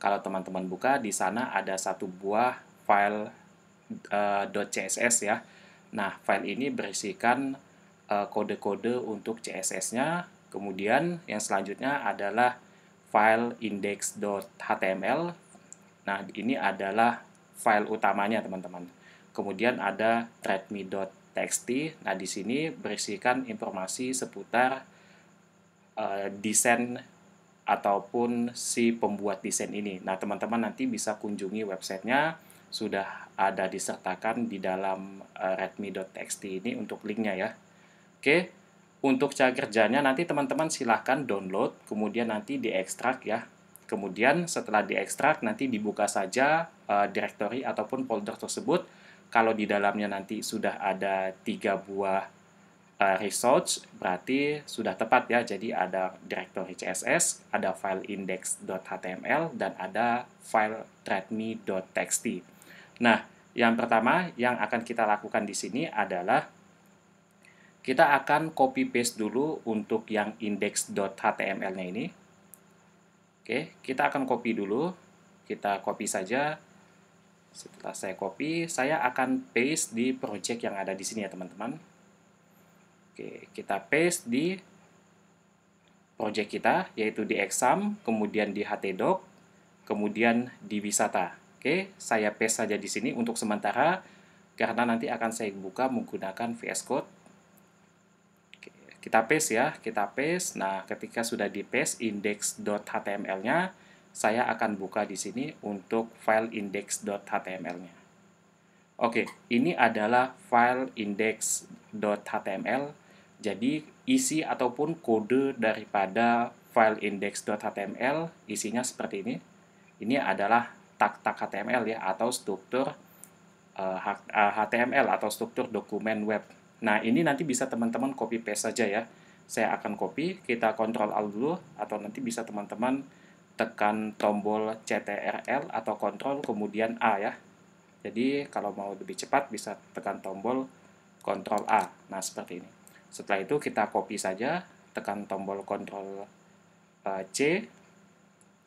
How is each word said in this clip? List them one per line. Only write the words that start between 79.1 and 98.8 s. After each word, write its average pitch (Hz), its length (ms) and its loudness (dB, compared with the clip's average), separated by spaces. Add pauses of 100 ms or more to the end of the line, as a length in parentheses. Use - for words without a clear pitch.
paste 135 400 0
di 123 160 2
project 117 480 -6
yang 101 160 -4
ada 95 160 -4
di 95 160 -6
sini, 110 160 -4
ya, 95 80 -6
teman-teman. 92 480 -8 (1400)
Oke, - 400 -14
kita - 240 -4
paste 165 480 2
di 160 320 0 (1600)
project 107 320 -2
kita, 131 480 2
yaitu 107 240 0
di 98 160 0
exam, 165 640 2
kemudian 104 480 0
di 101 160 -4
H 104 160 -2
T 98 80 -2
doc, 123 320 0 (640)
kemudian 110 720 2
di 104 240 -6
wisata. 104 560 0 (200)
Oke, 180 400 0
saya 107 320 0
paste 110 320 0
saja 104 160 0
di 101 80 -8
sini 107 240 -2
untuk 117 240 -2
sementara, 113 640 0 (560)
karena 117 320 0
nanti 117 240 0
akan 113 240 -2
saya 107 160 -4
buka 98 400 -2
menggunakan 110 640 -4
V - 160 -8
S - 160 -6
Code. 139 160 0 (1500)
Oke, - 160 -20 (320)